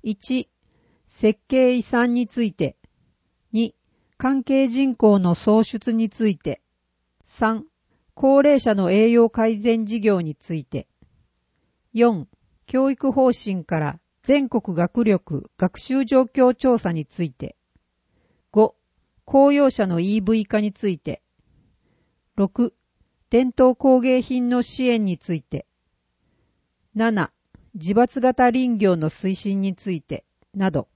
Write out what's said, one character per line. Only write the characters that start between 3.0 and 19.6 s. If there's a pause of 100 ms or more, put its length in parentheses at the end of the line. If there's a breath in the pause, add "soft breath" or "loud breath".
二、 (420)
関
係
人
口
の
創
出
に
つ
い
て。 (640)
三、 (480)
高
齢
者
の
栄
養
改
善
事
業
に
つ
い
て。 (1040)
四、 (400)
教
育
方
針
か
ら (240)
全
国
学
力、
学
習
状
況
調
査
に
つ
い
て。 (960)
五、 (500)
公
用